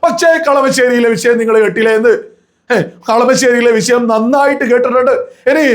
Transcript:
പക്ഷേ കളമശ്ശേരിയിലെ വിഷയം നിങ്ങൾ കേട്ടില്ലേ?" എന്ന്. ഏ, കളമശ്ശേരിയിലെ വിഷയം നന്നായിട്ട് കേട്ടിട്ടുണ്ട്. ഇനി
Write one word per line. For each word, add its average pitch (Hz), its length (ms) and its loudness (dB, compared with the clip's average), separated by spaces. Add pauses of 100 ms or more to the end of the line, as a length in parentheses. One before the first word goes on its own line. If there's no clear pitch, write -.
പക്ഷേ 339 240 0 (200)
കളമശ്ശേരിയിലെ 254 600 0
വിഷയം 233 280 0
നിങ്ങൾ 220 220 0
കേട്ടില്ലേ?" 220 360 0
എന്ന്. 226 140 0 (640)
ഏ, 208 80 0
കളമശ്ശേരിയിലെ 240 920 0
വിഷയം 240 360 0
നന്നായിട്ട് 277 560 0
കേട്ടിട്ടുണ്ട്. 247 480 0 (380)
ഇനി 302 120 2 (140)